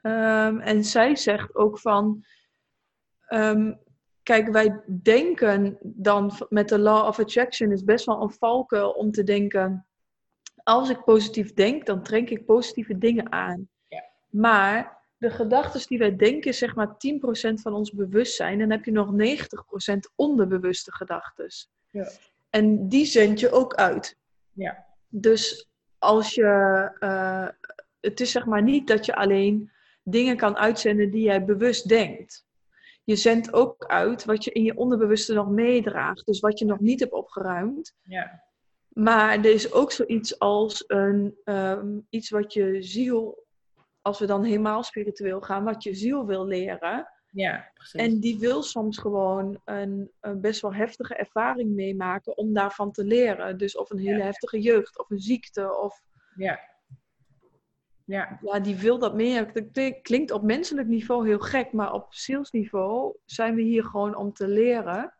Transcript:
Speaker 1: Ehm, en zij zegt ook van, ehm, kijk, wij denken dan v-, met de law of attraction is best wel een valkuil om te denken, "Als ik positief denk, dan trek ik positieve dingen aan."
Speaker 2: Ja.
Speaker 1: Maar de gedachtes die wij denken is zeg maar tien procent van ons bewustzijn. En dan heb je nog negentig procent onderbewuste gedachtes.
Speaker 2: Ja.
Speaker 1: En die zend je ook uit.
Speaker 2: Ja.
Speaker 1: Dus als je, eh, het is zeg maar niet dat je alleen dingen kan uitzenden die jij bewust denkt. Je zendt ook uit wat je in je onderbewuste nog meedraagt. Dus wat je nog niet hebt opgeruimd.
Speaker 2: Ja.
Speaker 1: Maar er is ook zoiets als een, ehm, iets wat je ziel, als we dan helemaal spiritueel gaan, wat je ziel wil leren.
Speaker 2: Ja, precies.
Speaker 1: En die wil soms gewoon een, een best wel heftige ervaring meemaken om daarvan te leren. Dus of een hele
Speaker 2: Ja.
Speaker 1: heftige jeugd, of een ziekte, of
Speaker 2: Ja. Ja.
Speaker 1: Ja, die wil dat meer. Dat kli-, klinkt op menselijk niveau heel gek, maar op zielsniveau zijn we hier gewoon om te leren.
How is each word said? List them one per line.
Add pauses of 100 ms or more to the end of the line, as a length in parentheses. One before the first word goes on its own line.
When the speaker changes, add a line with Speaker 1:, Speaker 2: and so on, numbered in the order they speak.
Speaker 1:
Ehm,
en
zij
zegt
ook
van, (1040)
ehm, (500)
kijk,
wij
denken
dan
v-,
met
de
law
of
attraction
is
best
wel
een
valkuil
om
te
denken, (760)
"Als
ik
positief
denk,
dan
trek
ik
positieve
dingen
aan." (180)
Speaker 2:
Ja. (260)
Speaker 1:
Maar (220)
de
gedachtes
die
wij
denken
is
zeg
maar
tien
procent
van
ons
bewustzijn.
En
dan
heb
je
nog
negentig
procent
onderbewuste
gedachtes. (180)
Speaker 2:
Ja. (420)
Speaker 1:
En
die
zend
je
ook
uit. (340)
Speaker 2:
Ja. (240)
Speaker 1:
Dus (280)
als
je, (540)
eh, (520)
het
is
zeg
maar
niet
dat
je
alleen (320)
dingen
kan
uitzenden
die
jij
bewust
denkt. (580)
Je
zendt
ook
uit
wat
je
in
je
onderbewuste
nog
meedraagt.
Dus
wat
je
nog
niet
hebt
opgeruimd.
Speaker 2:
Ja. (440)
Speaker 1:
Maar
er
is
ook
zoiets
als
een,
ehm, (220)
iets
wat
je
ziel, (560)
als
we
dan
helemaal
spiritueel
gaan,
wat
je
ziel
wil
leren. (240)
Speaker 2:
Ja,
precies.
Speaker 1:
En
die
wil
soms
gewoon
een,
een
best
wel
heftige
ervaring
meemaken
om
daarvan
te
leren.
Dus
of
een
hele
Speaker 2:
Ja.
Speaker 1:
heftige
jeugd,
of
een
ziekte,
of (340)
Speaker 2:
Ja. (1500)
Ja.
Speaker 1:
Ja,
die
wil
dat
meer.
Dat
kli-,
klinkt
op
menselijk
niveau
heel
gek,
maar
op
zielsniveau
zijn
we
hier
gewoon
om
te
leren.